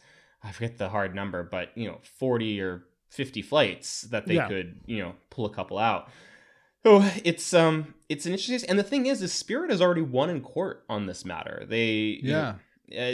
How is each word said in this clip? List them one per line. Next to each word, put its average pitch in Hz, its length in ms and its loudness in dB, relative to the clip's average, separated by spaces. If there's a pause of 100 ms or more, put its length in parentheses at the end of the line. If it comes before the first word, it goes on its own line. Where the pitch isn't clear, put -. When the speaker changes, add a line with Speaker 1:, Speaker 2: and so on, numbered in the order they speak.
(440)
Speaker 1:
I 101 80 -10
forget 117 240 -8
the 95 140 -4
hard 98 240 -2
number, 95 280 -4
but, 87 320 -6
you 113 140 -6
know, 82 120 -12 (180)
forty 113 420 0
or 90 240 -6 (260)
fifty 127 320 -6
flights 120 600 0
that 110 240 -4
they 170 80 2
Speaker 2:
Yeah. 143 140 2
Speaker 1:
could, 90 380 -6
you 113 160 -4
know, 87 120 -8 (160)
pull 113 160 -4
a 104 40 -6
couple 92 280 -6
out. 107 320 0 (760)
So 208 180 12 (220)
it's, 170 300 0
um, 160 400 4 (140)
it's 147 180 -4
an 175 60 0
interesting 202 260 -2
case. 240 60 -6
And 190 140 2
the 202 40 4
thing 247 240 0
is, 262 160 0
is 180 100 -4
Spirit 311 380 -4
has 190 100 0
already 175 220 4
won 135 280 0
in 151 120 -4
court - 460 -6
on 104 180 -4
this 90 180 -10
matter. 85 440 -10
They, 113 180 2 (360)
you 135 100 0
know, 147 220 0 (340)
Speaker 2:
Yeah. 123 260 -6